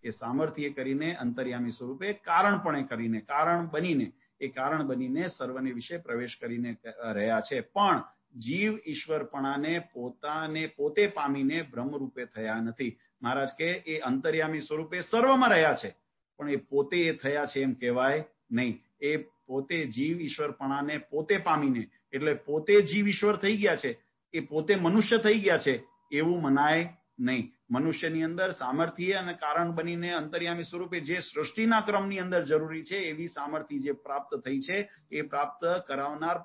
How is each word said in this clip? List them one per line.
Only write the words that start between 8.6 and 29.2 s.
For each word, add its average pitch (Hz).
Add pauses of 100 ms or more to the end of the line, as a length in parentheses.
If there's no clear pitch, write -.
ઈશ્વરપણાને 143 (140)
પોતાને 156
પોતે 151
પામીને 143
બ્રહ્મરૂપે 131
થયા 110
નથી. 113 (240)
મહારાજ 131
કે 160
એ 160
અંતર્યામી 156
સ્વરૂપે 156
સર્વમાં 254
રહ્યા 160
છે, - (420)
પણ 147
એ 143
પોતે 139
એ 165
થયા 143
છે 139
એમ 135
કહેવાય 127 (260)
નહીં. 120 (220)
એ 147
પોતે 139
જીવ 143
ઈશ્વરપણાને 143
પોતે 156
પામીને, 147 (220)
એટલે 147
પોતે 156
જીવ 202
ઈશ્વર 208
થઈ 208
ગયા 190
છે, 127 (300)
એ 165
પોતે 156
મનુષ્ય 196
થઈ 214
ગયા 196
છે 131 (280)
એવું 165
મનાય 151 (260)
નહીં. 123 (200)
મનુષ્યની 160
અંદર 175
સામર્થ્ય 165
અને 185